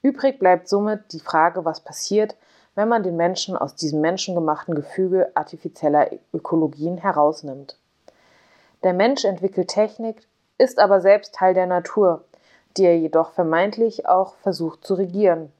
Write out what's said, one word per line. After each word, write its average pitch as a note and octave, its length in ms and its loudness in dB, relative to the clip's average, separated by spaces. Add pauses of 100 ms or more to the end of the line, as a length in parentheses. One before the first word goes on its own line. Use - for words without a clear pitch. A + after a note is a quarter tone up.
Übrig C4+ 380 0
bleibt F3+ 280 4
somit G#3 460 -2
die D#3+ 60 -14
Frage, E3+ 440 0
was D#3+ 180 -6
passiert, - 540 -4 (380)
wenn G#3 140 -2
man A#3 160 0
den F3 120 -4
Menschen F3 400 -2
aus - 200 -6
diesem D3+ 260 -4
menschengemachten E3+ 720 -2
Gefüge F3+ 640 -2
artifizieller D3+ 760 -2 (240)
Ökologien D#3+ 640 -4
herausnimmt. D3+ 800 -4 (1040)
Der F#3 120 0
Mensch A#3 300 0
entwickelt F#3+ 440 -2
Technik, A3 600 -4 (300)
ist B3+ 220 2
aber G3 200 6
selbst G3 360 2
Teil F#3 180 2
der F#3 140 2
Natur, F3+ 560 0 (540)
die F#3+ 80 4
er E3+ 120 6
jedoch D#3+ 340 0
vermeintlich G3+ 760 -2
auch F#3 280 2
versucht E3 500 -6
zu G3+ 80 -2
regieren. F3 680 0